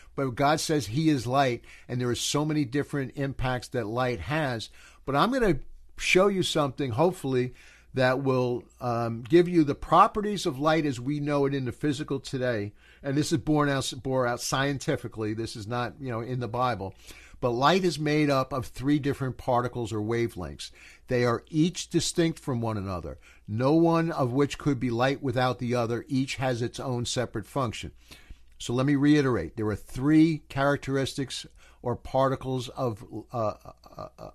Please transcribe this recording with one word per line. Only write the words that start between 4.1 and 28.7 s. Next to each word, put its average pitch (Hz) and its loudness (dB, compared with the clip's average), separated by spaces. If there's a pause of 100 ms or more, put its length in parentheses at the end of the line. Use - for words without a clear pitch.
has. 131 -4 (360)
But 135 -2
I'm 180 4
gonna 214 2 (380)
show 190 4
you 190 2
something, 143 -2
hopefully, 131 0 (400)
that 127 2
will, 127 2 (180)
um, 117 -2
give 165 6
you 170 6
the 139 -2
properties 202 4
of 135 -4
light 156 2
as 127 -2
we 143 -4
know 143 0
it 139 0
in 135 -2
the 117 -4
physical 143 -4
today. 120 -4 (280)
And 139 -4
this 151 0
is 147 2
borne 147 2
out, 135 -2 (120)
bore 131 0
out 120 -2
scientifically. 131 -2
This 110 -8
is 104 -12
not, 120 -6
you 135 -8
know, 113 -6
in 127 -6
the 120 -4
Bible. 110 -2 (480)
But 123 0
light 151 4
is 156 0
made 151 2
up 131 2
of 127 -4
three 143 0
different 131 -2
particles 120 -2
or 107 -2
wavelengths. 107 -4 (360)
They 123 2
are 117 2
each 165 0
distinct 165 0
from 120 -4
one 110 -2
another, 90 -6 (300)
no 123 2
one 165 4
of 139 -2
which 139 0
could 139 0
be 127 -2
light 127 0
without 127 0
the 120 -2
other. 120 -2
Each 135 -2
has 123 -2
its 117 -6
own 123 -4
separate 117 -4
function. 117 -6 (640)
So - -6